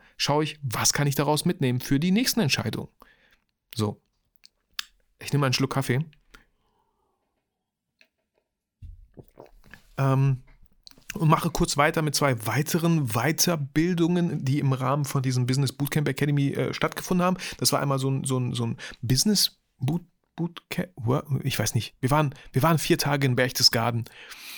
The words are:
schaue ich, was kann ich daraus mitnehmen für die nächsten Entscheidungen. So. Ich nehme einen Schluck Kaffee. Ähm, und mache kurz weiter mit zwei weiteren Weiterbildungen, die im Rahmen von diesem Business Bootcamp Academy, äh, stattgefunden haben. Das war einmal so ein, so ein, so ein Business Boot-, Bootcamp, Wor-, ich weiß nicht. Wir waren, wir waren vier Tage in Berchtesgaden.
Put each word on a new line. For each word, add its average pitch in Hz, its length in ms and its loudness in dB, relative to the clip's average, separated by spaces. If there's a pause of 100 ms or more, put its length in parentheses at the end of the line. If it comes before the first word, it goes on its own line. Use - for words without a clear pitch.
(160)
schaue 151 280 0
ich, 147 180 -8
was 113 300 0
kann 143 160 2
ich 139 80 0
daraus 151 300 2
mitnehmen 127 340 0
für - 180 0
die 180 140 2
nächsten 233 280 2
Entscheidungen. - 480 -2 (840)
So. 104 260 -2 (1200)
Ich - 140 -14
nehme 143 140 2
einen 127 80 0
Schluck 135 180 0
Kaffee. 135 320 0 (4000)
Ähm, 135 460 2 (720)
und 170 120 2
mache 160 220 2
kurz - 260 -2
weiter 156 260 2
mit 151 120 -2
zwei 123 320 0
weiteren 151 600 0
Weiterbildungen, 160 1400 0
die 131 140 2
im 135 140 0
Rahmen 131 320 0
von 139 180 -2
diesem 127 240 0
Business 131 260 0
Bootcamp 143 360 -2
Academy, 143 440 2
äh, - 220 -2
stattgefunden - 500 -2
haben. 180 120 0 (220)
Das - 140 0
war 139 80 2
einmal 139 180 0
so 135 120 -2
ein, 135 140 -2
so 131 140 -2
ein, 123 140 -2
so 120 140 -4
ein 117 100 -4 (260)
Business 131 560 2 (200)
Boot-, 151 280 -2 (300)
Bootcamp, 170 600 -6
Wor-, 123 300 -2 (160)
ich 139 160 -2
weiß 107 160 0
nicht. - 260 -4
Wir 127 100 0
waren, 147 240 2 (180)
wir 127 100 0
waren 160 160 4
vier 170 200 0
Tage 143 280 0
in 123 100 2
Berchtesgaden. 120 680 0 (540)